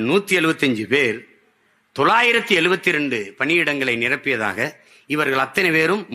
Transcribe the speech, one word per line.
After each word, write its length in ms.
நூத்தி 300
எழுபத்தஞ்சு 540
பேர் 260
தொள்ளாயிரத்தி 640
எழுபத்தி 360
ரெண்டு 220
பணியிடங்களை 640
நிரப்பியதாக, 560
இவர்கள் 300
அத்தனை 320
பேரும் 260